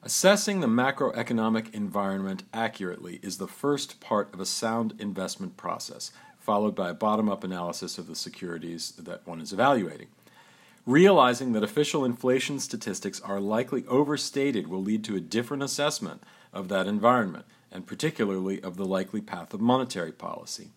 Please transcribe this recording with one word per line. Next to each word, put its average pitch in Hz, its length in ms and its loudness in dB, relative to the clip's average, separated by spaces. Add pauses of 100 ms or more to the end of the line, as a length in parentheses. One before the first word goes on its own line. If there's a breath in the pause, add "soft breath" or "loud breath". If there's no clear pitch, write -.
Assessing 202 600 4
the 139 60 2
macroeconomic 113 1080 2
environment 98 640 -2 (100)
accurately 95 720 -6
is 92 160 -8
the 92 100 -6
first - 520 -4
part - 340 -2
of 90 60 -14
a 92 80 -6
sound 113 500 -2
investment 92 600 -6
process, - 540 -8 (280 loud breath)
followed 104 340 2
by 92 160 -2
a 87 60 -6
bottom-up 107 480 2
analysis 90 560 -6
of 82 80 -12
the 80 80 -12
securities 85 760 -8
that 87 340 -14
one 82 120 -10
is 104 140 -10
evaluating. 101 540 2 (800 loud breath)
Realizing 131 680 8
that 107 80 4
official 147 420 2
inflation 127 560 2
statistics 101 640 -6
are 98 180 -4
likely 110 460 0
overstated 139 840 0
will 92 140 -4
lead 107 220 0
to 107 120 -4
a 92 60 0
different 123 400 -2
assessment 139 600 -2 (280 loud breath)
of 92 180 -8
that 95 180 2
environment, 107 580 4 (280 soft breath)
and 92 140 -12
particularly 98 760 -2
of 90 140 -8
the 95 100 -4
likely 95 360 -2
path 90 320 -10
of 101 80 -4
monetary 120 500 0
policy. - 640 -10